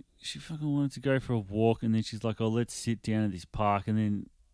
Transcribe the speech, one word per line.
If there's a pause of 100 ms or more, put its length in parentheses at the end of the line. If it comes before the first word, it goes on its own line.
(220)
she
fucking
wanted
to
go
for
a
walk,
and
then
she's
like,
"Oh,
let's
sit
down
at
this
park,"
and
then (260)